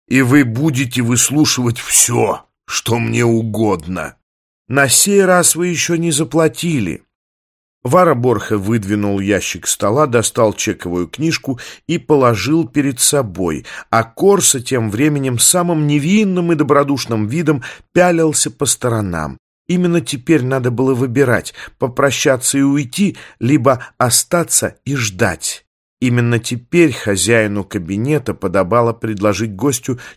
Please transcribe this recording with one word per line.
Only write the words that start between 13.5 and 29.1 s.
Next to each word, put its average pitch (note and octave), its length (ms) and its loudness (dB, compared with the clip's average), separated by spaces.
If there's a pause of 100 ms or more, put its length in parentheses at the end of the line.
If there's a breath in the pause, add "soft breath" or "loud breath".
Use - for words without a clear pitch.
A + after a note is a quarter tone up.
а A2+ 140 4
Корса - 560 2
тем A2+ 320 -2
временем C3+ 480 0
самым E3+ 480 0
невинным F3+ 640 2
и E3 40 2
добродушным C#3 720 0
видом D3 360 -2 (300 loud breath)
пялился D#3+ 580 2
по - 140 -6
сторонам. F#2 720 -2 (320)
Именно F3 320 2
теперь C#3+ 420 0
надо B2+ 280 -2
было C3 220 0
выбирать, B2 600 0 (240 loud breath)
попрощаться C3 800 0
и C#3 40 2
уйти, C#3+ 560 0 (220 loud breath)
либо B2+ 460 2 (120)
остаться - 840 -2
и C#3 120 -4
ждать. G2 680 -4 (360)
Именно A#2+ 380 2
теперь C3 520 0
хозяину G#2 720 0
кабинета G#2+ 680 -4
подобало G2 600 0
предложить G#2 640 -4